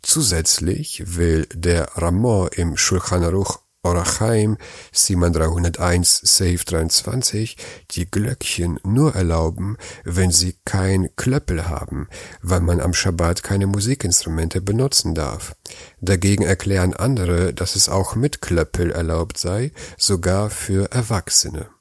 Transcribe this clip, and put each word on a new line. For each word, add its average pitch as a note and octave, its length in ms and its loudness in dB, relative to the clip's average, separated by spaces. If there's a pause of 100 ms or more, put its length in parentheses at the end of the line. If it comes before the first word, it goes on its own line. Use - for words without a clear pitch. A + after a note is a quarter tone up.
Zusätzlich E2+ 1120 0
will E2 380 2
der E2+ 420 0
Ramah F#2 580 2
im E2 220 -2
Shulchan F2+ 480 0
Aruch F#2+ 360 0 (220)
Orach F2 360 0
Chaim, G#2+ 400 2 (340)
Siman F2 400 2
dreihunderteins, E2+ 920 2
Seif F2 420 2
dreiundzwanzig, G#2 920 -2 (360)
die - 180 -6
Glöckchen G2+ 760 -2
nur B2 300 4
erlauben, F2 640 0 (260)
wenn F2+ 280 2
sie F#2 240 2 (100)
kein F#2+ 500 0
Klöppel F2+ 540 -2
haben, - 380 -6 (340)
weil F2 200 2
man F2 200 2
am F2 140 0
Schabbat F2 480 0
keine G2 240 0
Musikinstrumente G2 920 0
benutzen G2+ 540 0
darf. - 420 -6 (460)
Dagegen G2 420 2
erklären F#2 520 2
andere, F2+ 580 0
dass - 220 -4
es - 120 0
auch - 280 0
mit - 260 -2
Klöppel - 480 0
erlaubt E2 480 -2
sei, G#2+ 340 -4 (280)
sogar F#2+ 500 0
für G2 420 -2
Erwachsene. G#2 760 -2 (140)